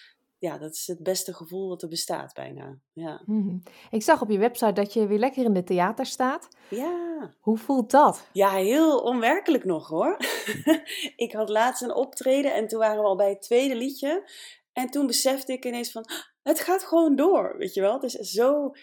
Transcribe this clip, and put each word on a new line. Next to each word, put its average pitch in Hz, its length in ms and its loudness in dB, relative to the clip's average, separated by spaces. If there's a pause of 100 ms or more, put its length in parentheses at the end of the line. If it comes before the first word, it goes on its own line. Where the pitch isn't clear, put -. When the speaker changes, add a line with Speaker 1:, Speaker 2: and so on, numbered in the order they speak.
(420)
Speaker 1:
ja, 151 160 -6
dat 151 160 -12
is - 140 -10
het 170 160 -8
beste 185 300 -2
gevoel 180 360 -10
wat 180 120 -8
er 175 60 -10
bestaat 156 460 -6
bijna. 139 460 -14 (140)
Ja. 160 320 -12
Speaker 2:
Mhm. 202 320 -2 (320)
Ik 220 140 -2
zag 311 180 4
op 214 80 -6
je 208 80 2
website 226 360 2
dat 202 200 -2
je 220 140 2
weer 208 120 2
lekker 262 240 0
in 226 100 4
de 185 100 2
theater 190 420 0
staat. 262 420 -2 (220)
Speaker 1:
Ja. 320 680 -6
Speaker 2:
Hoe 220 180 0
voelt 254 340 0
dat? 262 420 6
Speaker 1:
Ja, 196 220 4
heel 262 440 4
onwerkelijk 254 680 2
nog, 165 220 -2
hoor. 233 300 0 (480)
<laughs> - 500 0
Ik 233 180 -4
had 214 160 -4
laatst 233 320 2
een 247 120 -4
optreden 269 600 0
en 214 140 -2
toen 226 120 -4
waren 214 220 2
we 208 60 4
al 190 80 4
bij 196 140 2
het 196 120 -6
tweede 254 340 2
liedje. 277 540 -4 (440)
En 254 160 -6
toen 285 180 0
besefte 262 460 0
ik - 120 -8
ineens 240 260 -6
van: 226 140 -12 (380)
"Het 311 160 2
gaat 381 240 0
gewoon 320 320 4
door", 294 420 2
weet 185 160 -6
je 190 80 -2
wel. 196 120 2
Het 277 100 -6
is 240 100 -4
zo, 254 580 0 (120)